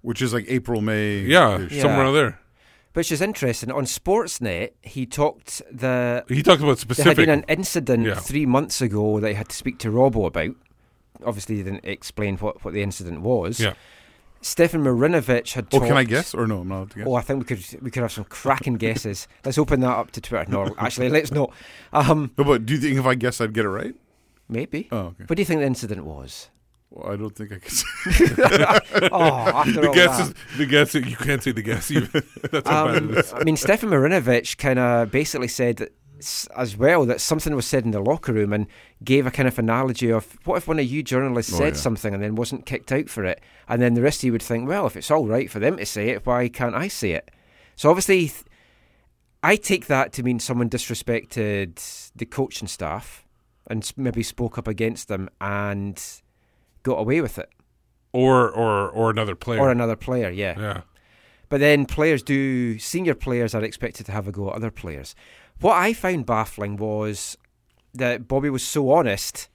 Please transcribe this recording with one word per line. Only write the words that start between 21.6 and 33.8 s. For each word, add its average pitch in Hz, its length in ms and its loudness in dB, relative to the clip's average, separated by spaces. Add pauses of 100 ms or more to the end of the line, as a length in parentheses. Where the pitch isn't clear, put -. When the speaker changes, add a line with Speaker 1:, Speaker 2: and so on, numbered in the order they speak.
Speaker 3:
Um, 147 460 4
Speaker 1:
No, 139 60 4
but 135 240 6
do 139 80 2
you 147 40 0
think 135 200 2
if 131 80 2
I 127 80 4
guess 123 260 -2
I'd 110 120 -2
get 110 120 2
it 101 40 0
right? 113 260 -6 (520)
Speaker 3:
Maybe. 135 440 -6
Speaker 1:
Oh, 120 60 -4
okay. 90 280 -8
Speaker 3:
What 165 120 -2
do 208 40 0
you 185 40 2
think 160 160 0
the 139 40 2
incident 107 400 -4
was? 71 440 -14 (420)
Speaker 1:
Well, - 200 -10
I 101 60 -6
don't 104 180 -8
think 104 160 -12
I 98 60 -12
can - 140 -18
say. - 640 2
<laughs> 202 760 4
Speaker 3:
Oh, 160 420 4
after 147 280 2
Speaker 2:
The 147 80 6
Speaker 3:
all 139 60 2
Speaker 2:
guess 165 220 6
Speaker 3:
that. 143 100 2
Speaker 2:
is, - 300 -12
the 147 80 2
guess, 143 280 4
you 123 240 -2
can't 139 260 -2
say 135 80 0
the 113 120 -4
guess 110 280 -4
even. 139 200 2
<laughs> 147 120 0 (280)
That's 147 180 -2
how 156 160 4
bad - 120 2
it - 60 2
Speaker 3:
Um, 110 140 -2
Speaker 2:
is. 156 160 0
Speaker 3:
I 127 100 -2
mean, 160 140 2
Stefan 214 320 2